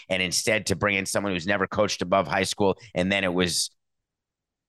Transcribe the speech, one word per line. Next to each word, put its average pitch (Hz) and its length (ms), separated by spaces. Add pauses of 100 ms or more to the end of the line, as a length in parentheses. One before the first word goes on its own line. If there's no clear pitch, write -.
and 92 140
instead 104 460
to 98 80
bring 101 200
in 98 100
someone 101 280
who's 85 140
never 98 180
coached 98 380
above 92 240
high 98 160
school." 95 340 (160)
And 92 180
then 98 120
it 90 100
was, 92 380 (960)